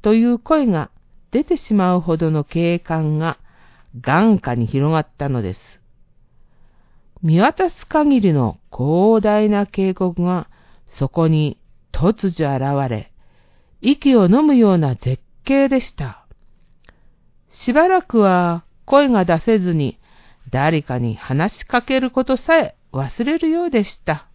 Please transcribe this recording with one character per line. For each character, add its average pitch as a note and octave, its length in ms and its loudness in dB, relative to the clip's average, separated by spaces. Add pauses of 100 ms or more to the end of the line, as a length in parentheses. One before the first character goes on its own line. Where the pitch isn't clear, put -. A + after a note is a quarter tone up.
と G#3+ 120 2
い A3+ 120 2
う A#3+ 120 0
声 D4+ 280 0
が E3 240 -2 (400)
出 C#4+ 140 -2
て E4+ 120 -2
し - 180 -6
ま F3+ 220 2
う F3 40 0
ほ E3 160 -2
ど D#3+ 140 -2
の D3+ 140 -2
景 E3+ 340 -2
観 D#3 400 -4
が D#3+ 200 -6 (640)
眼 F#3 380 2
下 B2 160 -6
に A#2+ 120 -2
広 C#3 260 -2
が D#3 80 0
っ C#3+ 60 -8 (100)
た C#3 120 -6
の B2+ 140 -4
で F#2+ 120 -6
す。 - 260 -20 (1400)
見 E3 180 2
渡 E4 300 0
す - 160 -20
限 D4 340 2
り F#3+ 140 2
の B2 240 -2 (120)
広 F#3 520 2
大 G#3+ 260 2
な G3+ 180 0
渓 F#3+ 280 -4
谷 F3+ 240 -2
が F3 300 -2 (500)
そ C3+ 100 -2
こ E3 180 0
に D3+ 320 0 (340)
突 G3 380 0
如 D3 240 -4
現 C3+ 360 -2
れ、 G#2+ 200 -8 (680)
息 C4+ 360 0
を G3 100 6
飲 C4 200 4
む C#4+ 80 4
よ G#3+ 200 4
う F3 40 2
な C#3 180 0
絶 - 260 -6 (220)
景 C#4 240 2
で C4 120 0
し - 160 -18
た。 C3 300 -12 (1300)
し - 200 -6
ば D#4+ 160 4
ら F#4 140 2
く - 160 -2
は F3+ 460 2 (200)
声 C#4 240 2
が G#3 160 2
出 E3+ 140 0
せ A3 200 0
ず F3+ 140 -2
に、 D3 260 -2 (520)
誰 D3 320 0
か B2+ 160 -6
に A#2 180 -4
話 D3+ 440 -4
し - 40 -16
か A#3+ 160 -2
け C4 180 -4
る B3+ 120 -2
こ C4 140 -2
と C4 120 -2
さ E4 220 0
え - 180 -4 (160)
忘 C3+ 320 -6
れ D#4 140 -2
る E4 100 -2
よ E4+ 160 -2
う E4+ 60 -4
で A#3 120 0
し - 220 -10
た。 D3+ 300 -8